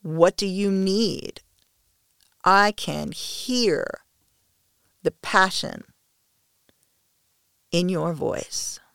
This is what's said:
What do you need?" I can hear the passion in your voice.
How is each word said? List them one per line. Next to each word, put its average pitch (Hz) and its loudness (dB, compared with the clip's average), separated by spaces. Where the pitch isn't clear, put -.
What 165 4
do 202 -4
you 196 -2
need?" 190 -2
I 202 6
can 151 -8
hear - -2
the 170 0
passion - 0
in 180 2
your 170 -2
voice. - -6